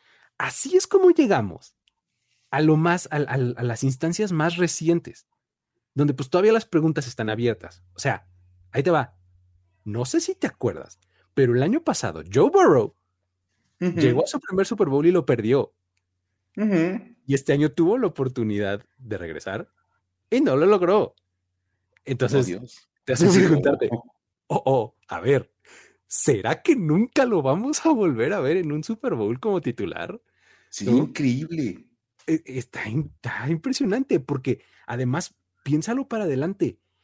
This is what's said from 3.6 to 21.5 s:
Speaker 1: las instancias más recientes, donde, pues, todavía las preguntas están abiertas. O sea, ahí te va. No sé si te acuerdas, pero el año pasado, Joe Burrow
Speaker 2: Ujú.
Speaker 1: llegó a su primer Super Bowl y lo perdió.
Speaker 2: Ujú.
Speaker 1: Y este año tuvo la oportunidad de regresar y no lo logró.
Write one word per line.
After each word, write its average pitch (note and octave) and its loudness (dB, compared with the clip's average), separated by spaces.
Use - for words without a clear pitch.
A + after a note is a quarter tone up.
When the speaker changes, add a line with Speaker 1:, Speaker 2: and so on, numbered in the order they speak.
Speaker 1:
las A#2+ -4
instancias E3+ -2
más E3 0
recientes, E3+ -2
donde, D3 2
pues, - -8
todavía G3+ 2
las A3 0
preguntas D3+ 0
están A2 -6
abiertas. A2+ -4
O - -16
sea, A2 -4
ahí C#3+ -2
te F3+ 0
va. C#3+ -2
No A2+ -6
sé D#4+ -2
si F#4+ -4
te - -4
acuerdas, - -8
pero A#2+ 2
el B2+ 2
año A#3 0
pasado, D#2+ -4
Joe D#3 4
Burrow C4 4
Speaker 2:
Ujú. F3+ -2
Speaker 1:
llegó C3+ 2
a - -4
su - -6
primer F#3+ -2
Super G3+ 0
Bowl C#3+ 2
y F3+ 6
lo E3+ 2
perdió. A#2+ 0
Speaker 2:
Ujú. G3 -2
Speaker 1:
Y C#3 0
este C#3 0
año D3 2
tuvo F3+ 2
la A#3+ 0
oportunidad G#2+ -4
de G#2+ -10
regresar E2+ -10
y B3+ 0
no C3+ 2
lo D#3 2
logró. F#3+ 2